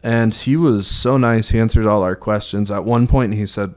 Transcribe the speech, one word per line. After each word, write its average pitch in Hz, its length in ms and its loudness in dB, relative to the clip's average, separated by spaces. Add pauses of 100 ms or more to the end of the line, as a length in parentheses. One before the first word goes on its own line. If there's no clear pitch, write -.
And 117 320 0
he 135 220 -2
was 120 320 2
so 127 280 0
nice. 117 340 2
He 113 100 2
answered 110 260 2
all 104 160 2
our 92 140 -2
questions. 104 520 -4
At 101 160 -6
one 117 220 2
point, 120 280 2
he 104 120 -2
said, 98 300 -6